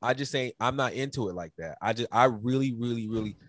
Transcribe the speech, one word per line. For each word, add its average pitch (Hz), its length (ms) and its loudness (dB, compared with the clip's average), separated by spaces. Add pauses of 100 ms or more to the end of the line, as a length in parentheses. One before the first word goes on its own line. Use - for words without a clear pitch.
I 123 140 2
just 139 200 -4
ain't, 127 240 -4
I'm 123 180 2
not 123 180 0
into 135 340 -2
it 90 60 -4
like 85 240 -8
that. 80 240 -10
I 110 100 2
just, 113 180 -4
I 117 140 6
really, 127 480 2
really, 117 360 -4
really, 110 280 -4 (120)